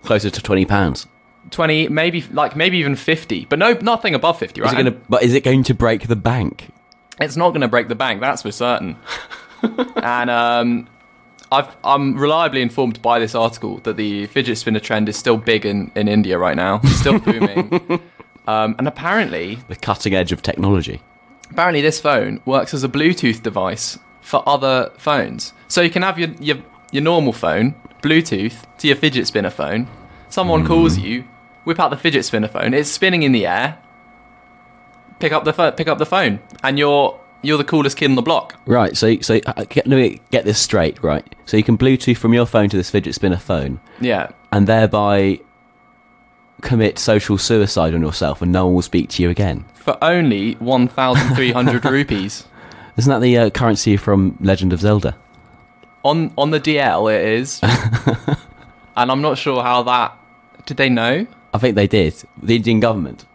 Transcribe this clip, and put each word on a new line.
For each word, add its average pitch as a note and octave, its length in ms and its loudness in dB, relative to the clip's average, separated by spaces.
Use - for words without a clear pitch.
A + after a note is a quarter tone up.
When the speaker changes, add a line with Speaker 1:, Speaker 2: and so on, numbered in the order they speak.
Speaker 1:
Closer G#2+ 260 0
to - 120 -8
twenty F#2+ 240 2
pounds. F#2+ 420 0
Speaker 2:
twenty, D#3 380 0
maybe, E3 340 0
like, D3 240 -2
maybe F3+ 220 0
even C#3+ 180 0
fifty, D#3+ 500 -4
but C#3+ 120 -2
no, A3 240 4
nothing A3+ 320 -2
above D3+ 240 0
fifty, - 240 -8
right? A2+ 60 0
Speaker 1:
Is B2+ 60 0
it C3 100 0
gonna, B2 80 2
but B2 140 2
is A#2+ 100 4
it C#3 100 2
going C3 200 4
to B2+ 100 0
break A2+ 340 0
the A2+ 80 0
bank? A2 520 -4
Speaker 2:
It's C#3+ 160 -4
not E3+ 180 2
gonna B2 140 0
break A#2+ 200 0
the A#2 80 -4
bank, A2+ 260 -4
that's C3+ 220 -4
for G#2 80 -6
certain. A#2 500 -4
<laughs> - 40 -20
And, A#2+ 360 -2
um, A#2+ 560 0
I've, C#3 160 0
I'm C#3 340 0
reliably D3 460 0
informed A#2 380 -2
by A#2 180 2
this A2 160 -4
article A2+ 440 -4
that A2 180 -6
the G#2 300 -4
fidget B2 300 -2
spinner A2 220 -2
trend G#2+ 300 -2
is G#2 80 -6
still A#2 200 0
big G#2+ 300 0
in, G2+ 280 -4
in G#2 120 0
India G2+ 320 2
right F2 160 0
now. F#2+ 280 0
It's C3+ 160 4
still - 200 2
booming. F3 840 -2
Speaker 1:
<laughs> - 60 -20
Speaker 2:
Um, A2 320 0
and C3 80 -2
apparently C#3 800 -4
Speaker 1:
The A2 80 -10
cutting G2+ 400 -2
edge F2+ 160 0
of E2+ 100 -4
technology. G2 580 -2
Speaker 2:
apparently E3 300 0
this D#3 200 0
phone G#2+ 440 0
works C3 280 0
as C3+ 100 -4
a C3 60 -2
Bluetooth C3+ 540 0
device F#2+ 560 -6
for - 280 -2
other C3 480 0
phones. - 560 -4
So - 140 0
you E3+ 100 2
can F3+ 100 -2
have F#3 160 -2
your, E3 120 -4
your, C#3+ 180 -4
your C#3 120 -2
normal D#3 300 2
phone, F#2+ 420 0
Bluetooth, C#3+ 540 0
to D#3 80 -2
your C#3 80 4
fidget C3+ 320 0
spinner G2 240 -2
phone. G2+ 360 -4
Someone E3+ 340 0
Speaker 1:
Mm. D#3 40 -2
Speaker 2:
calls E3 300 4
you, A2 260 -6
whip E3 140 -4
out D#3 120 2
the A#2+ 60 -6
fidget C#3+ 280 0
spinner G#2+ 220 -2
phone. A2 260 -2
It's D3 160 0
spinning F3+ 320 0
in C#3 100 4
the A2 140 2
air. A#2 320 -2
Pick D3+ 140 0
up D#3 100 0
the D3+ 100 0
pho-, D#3+ 180 2
pick D#3 160 -4
up D3 120 -2
the D3+ 80 0
phone, C#3+ 320 0
and C#3 160 0
you're, C#3+ 400 2
you're D3 160 0
the C#3+ 40 0
coolest C#3+ 320 0
kid C#3+ 140 0
on C3 60 4
the A#2+ 80 0
block. D3+ 420 -2
Speaker 1:
Right. A#2 320 2
So, A2+ 240 2
so, A2+ 240 2
uh, - 200 -8
get, - 200 -2
let C3+ 120 4
me B2 220 2
get A#2 140 0
this G#2 140 0
straight. E2+ 440 0
Right. D2+ 320 -4
So G#2+ 120 0
you G#2+ 60 4
can A2+ 140 2
Bluetooth B2+ 400 2
from A2+ 160 2
your A#2+ 140 4
phone G#2 220 2
to G#2 80 -2
this F#2 120 -2
fidget F#2 240 -2
spinner F#2+ 240 0
phone. C#2 420 -4
Speaker 2:
Yeah. A2 300 -2
Speaker 1:
And G2+ 140 4
thereby G2+ 760 2
commit A2 380 0
social G#2 380 2
suicide G2 560 2
on E2 80 0
yourself, D2+ 400 -2
and F2+ 100 0
no F#2 160 2
one F2+ 80 4
will F2+ 60 4
speak - 280 -2
to - 140 -2
you E2+ 60 2
again. F2+ 440 -2
Speaker 2:
For - 300 -4
only C3+ 500 0
one B2 340 0
thousand C3 480 0
three B2+ 160 2
hundred B2 340 0
Speaker 1:
<laughs> C3+ 60 2
Speaker 2:
rupees. A#2 540 -2
Speaker 1:
Isn't B2 120 4
that B2+ 120 4
the, B2 160 6
uh, A2+ 120 4
currency G#2+ 480 2
from G2 440 2
Legend F#2+ 320 2
of E2+ 80 -2
Zelda? G2+ 340 0
Speaker 2:
On, D#3 340 0
on D3 140 2
the D#3 80 0
D D3+ 200 0
L, G#2+ 280 2
it G#2+ 160 2
is. A2+ 420 -2
Speaker 1:
<laughs> A2 60 4
Speaker 2:
And B2 160 0
I'm C3+ 120 0
not C#3+ 160 0
sure B2+ 260 -2
how B2 200 0
that, B2 340 -2
did C#3+ 100 -10
they C3+ 140 0
know? B2 360 0
Speaker 1:
I A2 60 -2
think A#2 160 2
they G2+ 120 4
did. F2+ 260 2
The A2+ 140 2
Indian A2 240 2
government. G2+ 540 -2